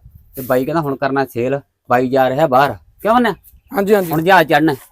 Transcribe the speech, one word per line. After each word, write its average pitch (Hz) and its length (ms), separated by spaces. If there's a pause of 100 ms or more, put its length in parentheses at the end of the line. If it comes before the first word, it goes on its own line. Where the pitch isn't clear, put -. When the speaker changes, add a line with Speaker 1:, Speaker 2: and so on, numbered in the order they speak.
(360)
Speaker 1:
ਤੇ 135 60
ਬਾਈ 127 220
ਕਹਿੰਦਾ 151 160
ਹੁਣ 139 160
ਕਰਨਾ 135 300
ਸੇਲ, 135 340 (280)
ਬਾਈ 127 200
ਜਾ 131 220
ਰਿਹਾ 147 160
ਬਾਹਰ, 127 300 (260)
ਕਿਉਂ 214 120
ਮੰਨਿਆ? 240 180 (420)
Speaker 2:
ਹਾਂਜੀ, 202 200
ਹਾਂਜੀ। 180 180
Speaker 1:
ਹੁਣ 160 100
ਜਹਾਜ਼ 170 260
ਚੜ੍ਹਨਾ 156 240
ਹੈ। 127 40 (160)